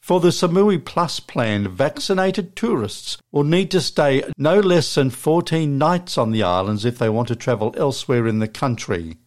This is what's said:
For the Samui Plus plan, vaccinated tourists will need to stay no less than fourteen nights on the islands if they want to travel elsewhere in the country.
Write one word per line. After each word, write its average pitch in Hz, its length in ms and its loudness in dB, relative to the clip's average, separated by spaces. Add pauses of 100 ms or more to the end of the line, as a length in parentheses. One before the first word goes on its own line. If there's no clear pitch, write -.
For 180 200 0
the 175 80 4
Samui 180 560 2
Plus - 340 -2
plan, 104 480 -2
vaccinated 180 880 -2
tourists 156 640 -4 (140)
will 143 100 2
need 170 300 2
to 185 80 2
stay 139 420 2 (160)
no 160 220 4
less 180 340 2
than 135 160 2
fourteen 160 680 0
nights 175 380 0
on 117 140 0
the 110 140 2
islands 95 400 0
if 120 120 0
they 113 120 0
want 113 180 0
to 120 80 -4
travel 117 420 -2
elsewhere 131 520 0
in 110 100 0
the 110 80 0
country. 95 680 -4 (100)